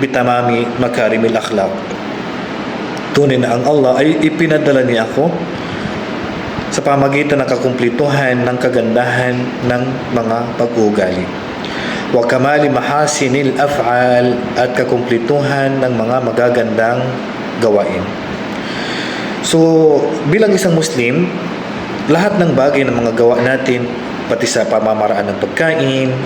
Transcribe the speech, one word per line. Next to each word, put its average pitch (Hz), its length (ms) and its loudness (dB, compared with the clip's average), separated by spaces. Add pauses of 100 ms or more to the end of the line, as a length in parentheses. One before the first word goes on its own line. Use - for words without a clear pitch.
bitamami 123 720 0
makarimil 113 560 2
akhlaq." 104 400 0 (1400)
Tunay 131 240 4
na 117 160 0
ang 127 80 0
Allah 131 400 4
ay 156 160 2
ipinadala 151 640 2
niya 113 240 0
ako 160 240 0 (1400)
sa - 160 -2
pamagitan 143 560 2
ng 127 80 0
kakumplituhan 127 960 0
ng 127 160 0
kagandahan 123 720 0 (320)
ng 123 180 0 (300)
mga 117 480 0
pag-uugali. 104 640 2 (880)
"Wa 120 160 2
kamali 143 400 2
mahasinil 135 880 0
af'al," 123 800 2 (240)
at 127 160 0
kakumplituhan 135 1040 0
ng 127 160 0
mga 113 240 0
magagandang 120 800 0 (640)
gawain. 98 400 2 (1400)
So, 160 640 4 (240)
bilang 202 240 4
isang 180 240 2
Muslim, 156 560 0 (800)
lahat 185 240 2
ng 170 160 2
bagay 139 320 4
ng 123 80 0
mga 117 240 0
gawa 120 240 4
natin, 123 480 0 (380)
pati 117 160 -2
sa 110 240 0
pamamaraan 107 640 0
ng 98 80 -4
pagkain, 135 720 0 (160)